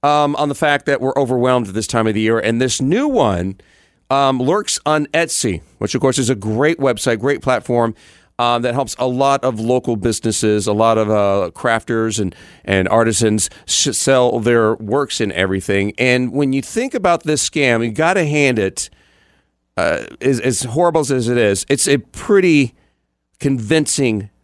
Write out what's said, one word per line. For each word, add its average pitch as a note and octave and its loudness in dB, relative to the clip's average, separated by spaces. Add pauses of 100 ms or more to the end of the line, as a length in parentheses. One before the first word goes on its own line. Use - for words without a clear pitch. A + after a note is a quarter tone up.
um, D3 2
on D3 -2
the C#3 -4
fact D3 0
that C#3 0
we're C3 -2
overwhelmed B2+ 2
at F#2+ -8
this A2 -4
time A2 0
of G#2+ 0
the A2 0
year. A2 2
And A2+ -2
this B2+ -2
new G3 0
one, G2 0 (500)
um, C3+ 2
lurks E3 -2
on D3+ 0
Etsy, D3+ -2 (180)
which, A2 -4
of A2 -2
course, C3 2
is B2 0
a C3 0
great A2 -2
website, B2 -2
great C3+ -2
platform, A#2+ 0 (420)
um, A#2+ 0
that A#2+ -2
helps C3 -4
a C3 0
lot C3+ 0
of A#2+ -2
local B2 0
businesses, G#2+ 0
a G#2 0
lot A2+ 4
of, G#2+ 0
uh, G2+ 0
crafters A2+ -2
and, F#2+ -4 (280)
and F#2+ 0
artisans A2 2 (160)
sh-, - -2
sell B2 2
their A2+ 2
works A2+ -4
and G#2 0
everything. G2 -2
And B2+ 0
when C#3 0
you C3+ 0
think B3 -4
about F3+ 0
this D3+ -2
scam, A#2+ 2
you A#2 -4
gotta E3 0
hand C#3+ 2
it, - -4 (840)
uh, D#2+ -2 (180)
as, B2+ 2
as A#2+ -2
horrible D#3+ 0
as C3 -2
it A#2+ 0
is, G2+ 2
it's - 0
a C#3 4
pretty E3 2 (640)
convincing B2+ 0 (140)